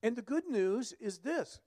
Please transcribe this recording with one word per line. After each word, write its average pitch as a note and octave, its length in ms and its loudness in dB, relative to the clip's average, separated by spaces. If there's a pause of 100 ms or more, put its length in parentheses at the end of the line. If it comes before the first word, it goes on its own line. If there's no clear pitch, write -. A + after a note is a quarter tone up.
And A#3 140 4
the A#3+ 60 -6
good D#4 240 0
news G#3+ 540 2
is F#3+ 180 -4
this. B3 480 -4